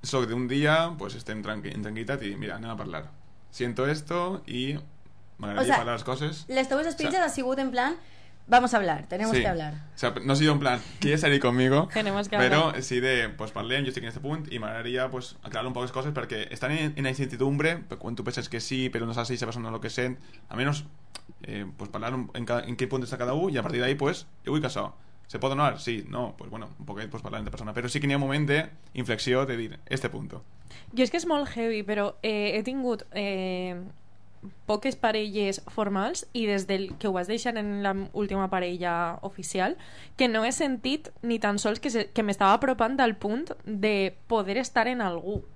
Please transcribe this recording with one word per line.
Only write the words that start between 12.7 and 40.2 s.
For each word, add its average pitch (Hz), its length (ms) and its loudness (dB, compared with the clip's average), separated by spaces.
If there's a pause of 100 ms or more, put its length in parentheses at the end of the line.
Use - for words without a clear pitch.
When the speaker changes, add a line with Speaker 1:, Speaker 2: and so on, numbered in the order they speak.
Speaker 1:
sí 123 180 2
de, 123 300 4
pues, 107 220 -6
parlem, 123 320 0
jo 131 60 0
estic 123 140 -6
en 117 40 -6
este 120 120 -8
punt 151 320 -4
i 120 60 -4
m'agradaria, 117 520 -2
pues, 127 320 -8
aclarar 113 240 -4
un 127 80 -4
poc 123 100 -2
les 127 80 -6
coses 135 220 -2
perquè 113 380 -4
estan 127 200 -2
en, 151 240 0
en 147 80 -2
la 131 60 0
incertidumbre, 139 680 2 (100)
però - 100 -8
quan 113 180 -6
tu 123 80 -6
penses 120 240 -4
que 117 120 -4
sí, 131 300 0
però 117 160 -2
no 113 80 -4
saps 117 140 -2
si 131 60 -2
aquesta 117 120 -4
persona 113 240 -6
lo 113 100 -6
que 117 100 -6
sent, 127 280 -2 (300)
almenys, 143 360 0 (580)
eh, 101 240 -8 (100)
pues, 101 140 -10
parlar 110 240 -4
un, 127 200 -4
en, 120 100 -4
ca-, 120 220 2
en 120 100 -6
quin 127 120 0
punt 131 160 -2
està 123 140 -6
cada 123 160 0
un 175 160 2
i 139 80 0
a 113 40 0
partir 117 180 0
d'ahí, 131 160 2
pues, 143 300 -2 (180)
jo 127 80 0
vull 151 80 4
que 143 100 0
això. 101 220 -4 (360)
¿Se - 100 -8
pot 135 140 2
donar? 139 260 2
Sí, 113 300 -4
no, 104 300 -4
pues, - 120 -12
bueno, 110 280 -10
un 101 80 -12
poquet, 104 240 -8
pues, 113 120 -8
parlar 104 200 -6
amb 101 60 -4
la 98 40 -6
persona. 107 240 -8
Però 120 160 -2
sí 143 80 0
que 143 80 0
n'hi 139 60 4
ha - 20 2
un 143 60 2
moment 143 260 2
d'inflexió 127 960 0
de 120 140 -4
dir, 113 160 -6 (100)
este 123 240 -2
punto. - 320 -8 (560)
Speaker 3:
Jo 254 80 6
és 226 80 0
que 349 80 2
és 320 80 -4
molt 294 240 2
heavy, 226 320 -2
però, 208 380 0
eh, 208 340 0
he 214 80 0
tingut, 254 380 0 (100)
eh, 185 640 -2 (880)
poques 214 320 0
parelles 214 720 0
formals 202 640 0
i 226 140 0
des 196 200 2
del 190 300 0
que 220 120 -2
ho 190 40 2
vas 180 160 0
deixar 233 300 0
en 208 240 -2
la 196 100 4 (220)
última 196 340 0
parella 175 720 0
oficial, 190 560 -2 (400)
que 254 120 6